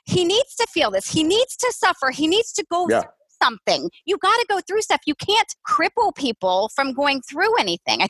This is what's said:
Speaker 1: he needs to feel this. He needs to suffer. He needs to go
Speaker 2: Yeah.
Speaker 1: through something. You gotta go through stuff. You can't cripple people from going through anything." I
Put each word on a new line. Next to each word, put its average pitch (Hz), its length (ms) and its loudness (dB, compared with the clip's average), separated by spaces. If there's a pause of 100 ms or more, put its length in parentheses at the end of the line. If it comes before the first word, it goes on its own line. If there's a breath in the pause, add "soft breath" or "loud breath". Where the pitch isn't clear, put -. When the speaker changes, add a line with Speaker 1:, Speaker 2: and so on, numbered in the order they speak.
Speaker 1:
he 359 200 2
needs 415 320 0
to 453 100 0
feel 262 240 0
this. - 200 -4
He 320 120 2
needs 415 340 2
to 494 180 -2
suffer. 339 360 0
He 285 160 -2
needs 403 260 2
to 415 180 -4
go 349 200 0
Speaker 2:
Yeah. 113 100 4
Speaker 1:
through - 100 -8 (320)
something. 214 480 0 (140 soft breath)
You 339 140 -2
gotta 453 320 2
go 392 100 0
through 415 220 -4
stuff. - 240 0
You 302 80 -2
can't 415 400 -2 (120)
cripple 370 480 0
people 208 600 0
from 269 180 -2
going 277 300 0
through 403 360 0
anything." - 440 -2
I - 80 0